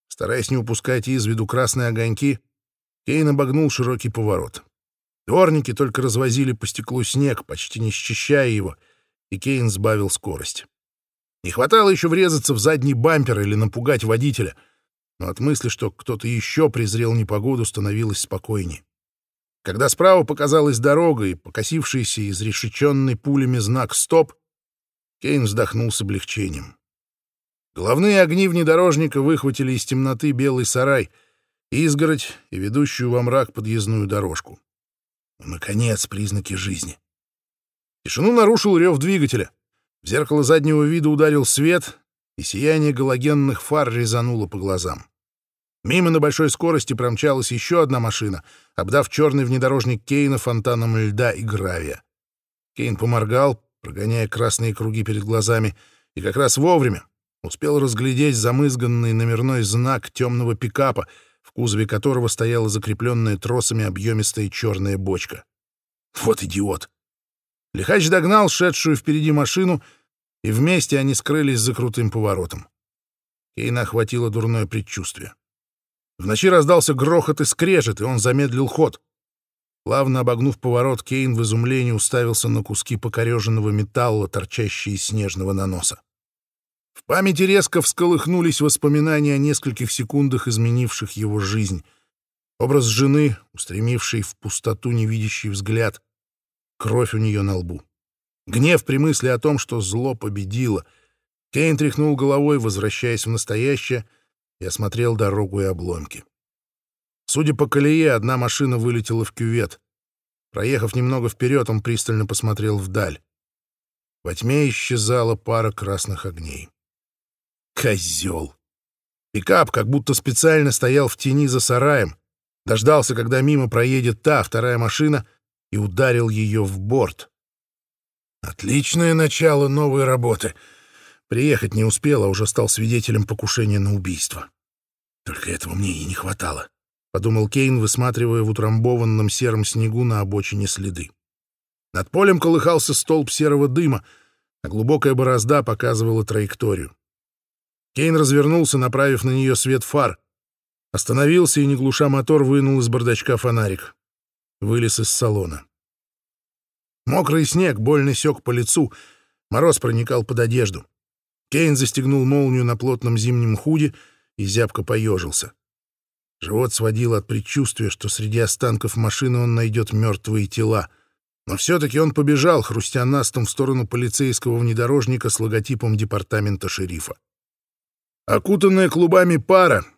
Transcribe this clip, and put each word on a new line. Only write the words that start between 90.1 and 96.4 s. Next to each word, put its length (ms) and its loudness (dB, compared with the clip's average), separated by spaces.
изменивших 640 -2
его 280 -4
жизнь. 440 -2
Образ 240 4
жены, 520 2
устремившей 720 -4
в 140 -12
пустоту 560 -6
невидящий 580 -2
взгляд, 500 -2